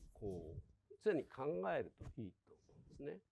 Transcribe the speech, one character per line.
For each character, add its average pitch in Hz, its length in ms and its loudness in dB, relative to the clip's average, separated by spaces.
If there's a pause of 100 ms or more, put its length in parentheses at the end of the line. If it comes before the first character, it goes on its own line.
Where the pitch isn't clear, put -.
(120)
こ 87 460 -4
う、 - 460 -14
常 214 80 8
に 160 120 4
考 - 200 -6 (280)
え 139 100 4
る 85 160 -8
と - 60 -10 (160)
い 107 60 -2
い 90 60 -6 (140)
と - 80 -20 (140)
思 - 60 -20
う - 40 -20
ん - 100 -20
で - 80 -16
す - 60 -10
ね。 160 160 -4 (140)